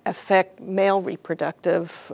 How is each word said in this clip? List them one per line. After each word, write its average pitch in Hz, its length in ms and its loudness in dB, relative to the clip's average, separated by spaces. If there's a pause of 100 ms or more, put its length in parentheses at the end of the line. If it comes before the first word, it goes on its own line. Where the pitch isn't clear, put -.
affect 185 540 0
male 196 420 2
reproductive, 165 1120 -4